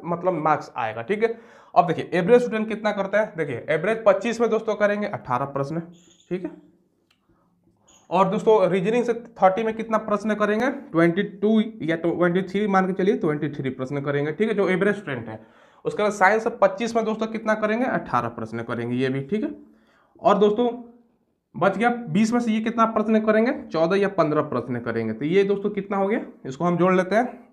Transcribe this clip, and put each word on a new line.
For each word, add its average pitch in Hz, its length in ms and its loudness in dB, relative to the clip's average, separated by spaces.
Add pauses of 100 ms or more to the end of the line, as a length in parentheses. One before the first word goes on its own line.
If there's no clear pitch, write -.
मतलब, 175 280 -2
मार्क्स 151 420 0
आएगा, 117 260 -6
ठीक 208 200 -2
है। 226 120 0 (400)
अब 175 120 4
देखिए, 156 280 -4
एवरेज 202 280 4
स्टूडेंट 220 260 -4
कितना 214 240 -4
करता 196 280 -2
है, 214 160 -4
देखिए, 139 340 -6
एवरेज 196 360 -2
पच्चीस 214 340 2
में, 233 100 2
दोस्तों, 220 240 -2
करेंगे 208 340 0
अठारह 127 380 -4
प्रश्न, 139 340 -6 (500)
ठीक 180 140 -6
है। 302 60 -8 (1600)
और 180 180 4
दोस्तों, 214 400 6
रीजनिंग 196 360 2
से 240 100 2
थर्टी 226 480 2
में 220 120 0
कितना 220 260 -2
प्रश्न 208 360 -2
करेंगे? 214 340 2
ट्वेंटी 170 520 2
टू 214 380 2 (220)
या 160 140 -2
तो 170 140 -2
ट्वेंटी 175 340 0
थ्री 202 240 -2
मान 190 180 2
के 185 80 -2
चलिए, 196 220 0
ट्वेंटी 156 340 -2
थ्री 135 220 -6
प्रश्न 135 280 -6
करेंगे, 143 320 -4
ठीक 214 160 -2
है, 220 60 -2
जो 190 140 0
एवरेज 196 280 0
स्टूडेंट 120 320 -8
है। 110 120 -14 (440)
उसके 165 180 -4
बाद 208 100 0
साइंस 202 320 4
से 233 140 0
पच्चीस 202 380 0
में 226 80 0
दोस्तों 220 240 -2
कितना 214 280 -2
करेंगे? 214 300 -2
अठारह 120 440 -2
प्रश्न 113 320 -8
करेंगे, 117 340 -4
ये 131 120 0
भी, 135 140 -2
ठीक 214 220 -4
है। 320 60 -4 (720)
और 196 160 6
दोस्तों, 214 300 2 (840)
बच 185 220 0
गया 233 140 0 (180)
बीस 214 240 2
में 240 80 2
से 233 120 -2
ये 220 80 0
कितना 226 260 0
प्रश्न 220 360 0
करेंगे? 220 300 2 (120)
चौदह 170 320 0
या 202 180 2
पन्द्रह 151 300 2
प्रश्न 123 360 -4
करेंगे। 113 320 -4
तो 113 140 -6
ये 190 180 4
दोस्तों 202 280 -2
कितना 196 240 -4
हो 196 120 0
गया? 240 120 0 (260)
इसको 135 180 -6
हम 175 120 2
जोड़ 180 180 4
लेते 185 220 2
हैं, 240 120 2 (240)